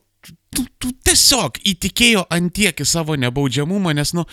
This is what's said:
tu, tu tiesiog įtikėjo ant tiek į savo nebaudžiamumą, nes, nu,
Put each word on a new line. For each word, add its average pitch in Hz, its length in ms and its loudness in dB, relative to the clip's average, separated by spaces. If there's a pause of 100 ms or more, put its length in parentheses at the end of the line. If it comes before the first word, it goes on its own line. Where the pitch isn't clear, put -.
(540)
tu, 254 100 -2 (120)
tu 247 180 -8
tiesiog - 680 2
įtikėjo 196 680 2
ant 175 240 0
tiek 196 240 0
į 143 100 -4
savo 160 280 -2
nebaudžiamumą, 143 800 0
nes, 147 200 -2
nu, 170 200 -2